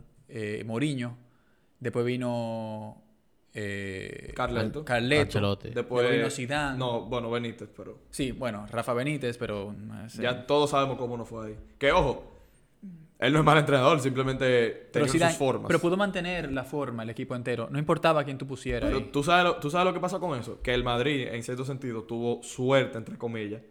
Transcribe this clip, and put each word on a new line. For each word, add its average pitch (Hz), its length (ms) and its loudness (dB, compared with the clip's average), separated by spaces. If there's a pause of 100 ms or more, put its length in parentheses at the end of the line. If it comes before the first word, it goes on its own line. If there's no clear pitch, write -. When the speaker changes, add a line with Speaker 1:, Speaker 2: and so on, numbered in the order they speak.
(300)
Speaker 1:
eh, 107 360 -6
Mourinho, 123 520 -2 (640)
después 120 260 -2
vino, 113 960 -4 (520)
eh, 98 840 -8
Speaker 2:
Carleto. 120 500 -2
Speaker 1:
Carleto, 127 380 2
Speaker 3:
Ancelotti. 101 480 -2
Speaker 2:
Después 120 320 0
Speaker 1:
después 123 160 4
vino 113 100 0
Zidane. 135 480 -4
Speaker 2:
No, 120 280 -2
bueno, 117 260 -4
Benítez, 117 440 -6
pero 104 240 -16 (100)
Speaker 1:
Sí, 135 220 -4
bueno, 113 380 -6
Rafa 117 240 -2
Benítez, 127 440 -2
pero... 104 400 -6
No 107 320 -12
sé. 113 120 -12
Speaker 2:
ya 123 240 -2
todos 143 240 4
sabemos 135 280 2
cómo 120 200 -4
no 113 80 -8
fue 110 220 -10
ahí. 107 80 -10 (220)
Que 139 140 6
ojo, 147 480 2 (800)
él 127 120 4
no 156 60 6
es 151 60 6
mal 151 120 8
entrenador, 143 440 6
simplemente 127 920 2
Speaker 1:
Pero 143 140 2
Speaker 2:
tenía 131 60 0
Speaker 1:
Zidane, 165 200 4
Speaker 2:
sus 170 60 -4
formas. 120 300 2
Speaker 1:
pero 165 120 4
pudo 175 160 2
mantener 180 560 -2
la 131 120 -2
forma, 127 400 -4
el 113 80 -6
equipo 127 240 -6
entero. 120 360 -2
No 139 80 -2
importaba 156 440 4
quién 135 140 -6
tú 139 100 -8
pusieras 123 420 -2
Speaker 2:
Pero 131 80 2
Speaker 1:
ahí. 127 160 -4
Speaker 2:
tú 143 100 2
sabes 175 220 6
lo, 170 120 4
tú 147 120 -4
sabes 175 160 2
lo 180 80 4
que 175 60 -4
pasa 180 200 -2
con 160 200 -2
eso: 117 220 -10
que 127 120 0
el 123 100 2
Madrid, 123 440 0
en 117 160 -6
cierto 127 200 -6
sentido, 127 400 -6
tuvo 120 400 -2
suerte, 127 540 2
entre 110 220 -10
comillas, 113 520 -6